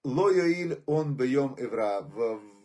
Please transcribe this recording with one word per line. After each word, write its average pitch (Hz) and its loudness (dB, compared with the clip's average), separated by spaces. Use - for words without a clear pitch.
"Ло 156 2
йоиль 175 2
он 147 0
бьем 131 0
эвра". 107 -2
В, 110 -4